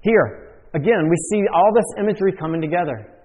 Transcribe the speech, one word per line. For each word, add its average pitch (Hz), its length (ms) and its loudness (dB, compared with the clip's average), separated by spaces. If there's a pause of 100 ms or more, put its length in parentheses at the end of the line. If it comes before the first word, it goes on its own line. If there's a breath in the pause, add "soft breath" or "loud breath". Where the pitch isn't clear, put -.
Here, 196 560 0 (160)
again, 160 360 2
we 170 60 4 (140)
see 208 240 0
all 180 200 4
this 220 120 2 (120)
imagery 196 340 -2
coming 160 280 -6
together. 151 460 -4 (180)